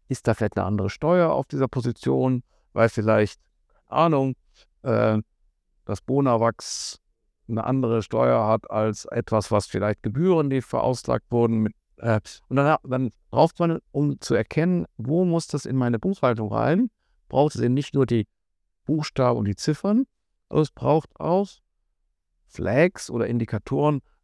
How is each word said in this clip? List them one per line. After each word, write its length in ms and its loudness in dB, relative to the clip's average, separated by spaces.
Ist 200 -4
da 60 2
vielleicht 240 -2
eine 80 -2
andere 240 -2
Steuer 440 2
auf 120 -2
dieser 220 -2
Position? 760 -2
Weil 160 4
vielleicht, 500 0
keine 340 -6
Ahnung, 320 2
äh, 380 2
das 160 -8
Bonawachs 960 -2
eine 160 -4
andere 380 0
Steuer 460 2
hat 240 0
als 340 -2
etwas, 460 -2
was 160 0
vielleicht 340 -2
Gebühren, 480 2
die 140 -2
verauslagt 680 -2
wurden. 300 2
Mit, 140 0
äh, 220 0
und 80 -6
dann, 280 4
dann 280 -4
braucht 300 2
man, 220 0
um 280 -2
zu 140 -4
erkennen, 540 0
wo 260 0
muss 220 0
das 220 -6
in 80 -4
meine 240 0
Buchhaltung 520 -2
rein, 380 2
braucht 240 2
es 80 -4
eben 140 2
nicht 180 -4
nur 140 2
die 200 0
Buchstaben 520 0
und 80 -2
die 100 -2
Ziffern, 500 0
aber 120 0
es 100 -2
braucht 480 -2
auch 300 0
Flags 640 -2
oder 160 -2
Indikatoren, 720 -2